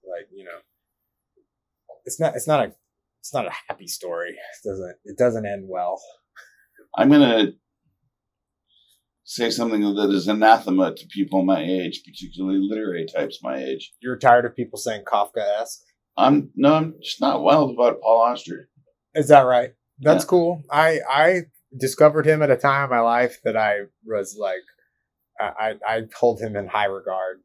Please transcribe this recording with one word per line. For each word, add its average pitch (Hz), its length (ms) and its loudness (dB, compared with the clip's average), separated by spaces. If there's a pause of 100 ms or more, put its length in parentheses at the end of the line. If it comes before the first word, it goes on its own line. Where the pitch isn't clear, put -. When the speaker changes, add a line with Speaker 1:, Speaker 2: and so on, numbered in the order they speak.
Speaker 1:
like, 85 240 -14
you 98 100 -20
know, 85 160 -20 (1500)
it's - 140 -14
not, 160 160 -2
it's 123 120 -10
not 147 180 0
a, - 60 -12 (480)
it's - 140 -20
not 123 120 -4
a 85 60 -10 (160)
happy - 200 -14
story. 87 440 -10
It - 360 -18
doesn't, 95 280 -12 (100)
it 101 120 -20
doesn't 113 280 -2
end 101 220 -10
well. 90 340 -6 (960)
Speaker 2:
I'm 131 120 4
gonna 117 440 4 (1700)
say 117 260 -4
something 113 320 -2
that 101 280 0
is 95 180 -2
anathema 104 680 2
to - 120 -20
people 95 380 -4
my 92 160 0
age, 87 440 -6
particularly 95 540 -6
literary 98 460 -4
types - 360 -8
my 65 160 -8
age. 67 440 -10
Speaker 1:
You're 123 160 -8
tired 123 280 4
of 117 100 -8
people 120 220 -10
saying 107 280 -8
Kafka-esque? 104 760 -4 (380)
Speaker 2:
I'm, 139 380 2
no, 143 180 4
I'm 160 280 -2
just - 200 -10
not - 200 -2
wild 147 320 2
about 120 280 0
Paul 113 220 4
Auster. 120 440 -6 (460)
Speaker 1:
Is 147 160 -2
that 143 120 12
right? 127 300 2 (280)
That's 151 260 2
Speaker 2:
Yeah. - 40 -20
Speaker 1:
cool. 170 400 2
I, 156 300 2 (100)
I 160 320 4 (380)
discovered 147 460 4
him 156 160 2
at 143 100 2
a 127 60 4
time 139 280 0
in 135 40 -6
my 123 100 0
life 120 440 0
that 113 120 -2
I 104 260 0 (240)
was, 101 340 -6
like, 92 240 -6 (800)
I, 110 300 -4 (160)
I, 113 100 -2
I 113 40 -4 (140)
hold 117 260 0
him 107 140 -8
in 101 120 -8
high 104 180 -2
regard. 92 600 -6